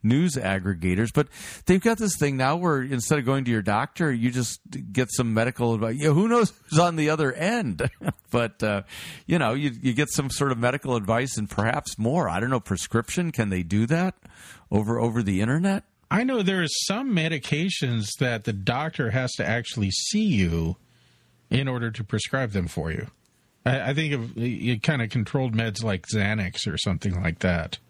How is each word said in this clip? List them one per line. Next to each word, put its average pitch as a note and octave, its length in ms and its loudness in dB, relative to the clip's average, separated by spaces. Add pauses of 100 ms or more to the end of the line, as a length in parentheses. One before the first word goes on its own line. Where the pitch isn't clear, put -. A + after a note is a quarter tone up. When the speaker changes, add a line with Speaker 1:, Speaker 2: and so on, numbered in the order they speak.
Speaker 1:
news C#3+ 320 4
aggregators. F#2+ 760 0
But D3 160 2 (380)
they've F#3 140 6
got A3+ 180 2
this G#3 180 -2
thing C#3+ 180 2
now C3+ 220 2
where D#3+ 260 2
instead C3+ 340 0
of C3+ 60 0
going C3+ 220 0
to A#2+ 60 0
your A2 100 2
doctor, A#2 500 0
you A#2+ 180 2
just B2 300 -2 (320)
get B2 180 0
some A#2 240 0
medical A#2 400 2
advice. A2+ 240 -2
Yeah, D3 120 2
who F3 180 6
knows A#3 240 4 (180)
who's D#3 100 4
on E3+ 180 4
the D3+ 140 2
other D#3 200 2
end? D#3 640 -2
<laughs> - 40 -20 (300)
But, A#2 320 -2
uh, G#2 200 0 (440)
you E3+ 140 2
know, A#2 140 2
you, C#3 180 0 (100)
you B2+ 120 2
get D3 160 2
some C#3 200 -2
sort C#3 220 0
of A#2+ 60 0
medical B2 400 0
advice A2+ 400 0
and G#2 120 -4
perhaps A#2 480 -2
more. B2+ 300 2
I F2 140 0
don't A#2+ 80 0
know, C3 100 2
prescription. A#2 720 -2
Can A2 160 0
they F#2 160 0
do G2+ 220 2
that E3+ 300 0 (540)
over, A2 300 0
over A#2 240 2
the F#2+ 160 2
internet? D#3 460 0 (260)
Speaker 2:
I A3 120 2
know B3+ 200 0
there F#3 180 2
are D#3+ 60 0
some A3+ 480 -2
medications D3+ 960 -2 (100)
that A#2+ 240 0
the A#2 100 -2
doctor A#2+ 560 -2
has B2+ 240 0
to G#2+ 120 -4
actually A2 440 -2
see G#3 360 -2
you F2 500 2 (720)
in C3+ 180 0
order A#2+ 220 -2
to G#2+ 140 -8
prescribe A#2 480 -2
them F#2 160 -2
for D#2+ 240 -4
you. - 160 -6 (580)
I, B2+ 240 0
I C#3+ 40 0
think D3+ 200 0
of A#2+ 220 -4
the, A#2 240 -2 (140)
the A2 60 -2
kind C#3+ 220 2
of A2 80 -2
controlled B2 460 0
meds A2 280 -2
like F#2+ 240 -2
Xanax G#2 640 -2
or - 60 -4
something F2+ 460 -2
like E2 160 -2
that. F2 400 -2 (100)